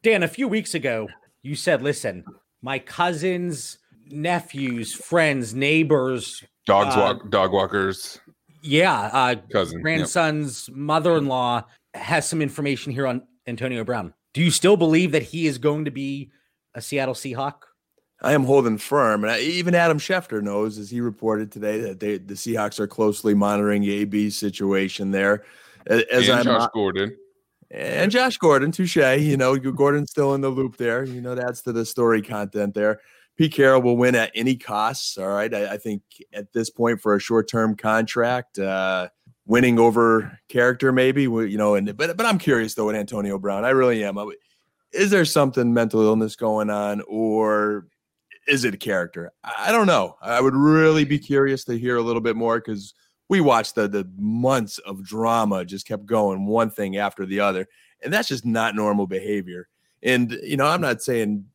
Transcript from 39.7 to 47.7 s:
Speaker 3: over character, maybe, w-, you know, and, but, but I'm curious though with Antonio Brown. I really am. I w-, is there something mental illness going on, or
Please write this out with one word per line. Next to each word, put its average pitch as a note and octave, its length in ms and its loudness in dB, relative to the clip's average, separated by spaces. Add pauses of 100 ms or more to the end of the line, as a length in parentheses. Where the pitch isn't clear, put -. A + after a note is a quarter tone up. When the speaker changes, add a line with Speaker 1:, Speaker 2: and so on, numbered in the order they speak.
Speaker 3:
over A2+ 600 4 (100)
character, B2 440 2
maybe, C3 320 2
w-, A2+ 220 0
you G2+ 100 -4
know, G#2 180 2
and, G2+ 220 -2
but, E3+ 200 -2
but A3+ 100 0
I'm G#3 120 2
curious A#2 360 0
though G#2+ 120 -2
with G#2+ 100 -2
Antonio G2+ 420 -4
Brown. G2+ 260 -4
I B2+ 60 2
really B2 340 2
am. G2+ 140 -4
I - 20 -6
w-, G#2 180 -10 (540)
is G3 180 0
there F#3+ 140 4
something C3 480 2
mental A2+ 300 2
illness A2 340 2
going G#2+ 320 -2
on, G#2 400 -2
or G#2+ 800 0 (600)